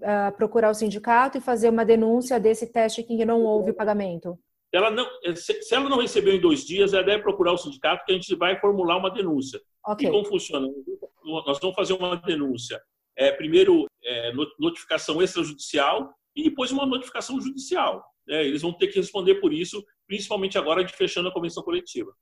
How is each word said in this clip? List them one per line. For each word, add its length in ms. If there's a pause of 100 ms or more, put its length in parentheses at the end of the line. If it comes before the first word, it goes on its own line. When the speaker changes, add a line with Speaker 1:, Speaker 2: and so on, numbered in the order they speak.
Speaker 1:
ah, 340
procurar 360
o 20
sindicato 640
e 40
fazer 280
uma 160
denúncia 540
desse 340
teste 300
que 200
não 200
houve 260
o 60
pagamento. 600 (380)
Speaker 2:
Ela 160
não, 180 (280)
se, 260
se 140
ela 120
não 120
recebeu 340
em 80
dois 240
dias, 260
ela 120
deve 180
procurar 320
o 40
sindicato, 460
que 80
a 40
gente 200
vai 240
formular 380
uma 140
denúncia. 500 (240)
Speaker 1:
Ok. 220
Speaker 2:
E 40
como 140
funciona? 420 (560)
Nós 360
vamos 160
fazer 180
uma 220
denúncia. 680 (340)
É, 160
primeiro, 540 (180)
é, 300
no-, 240
notificação 640
extrajudicial 920 (240)
e 100
depois 260
uma 160
notificação 520
judicial. 640 (260)
É, 160
eles 160
vão 100
ter 160
que 100
responder 380
por 180
isso, 300 (240)
principalmente 500
agora 260
de 100
fechando 360
a 40
convenção 300
coletiva. 480 (100)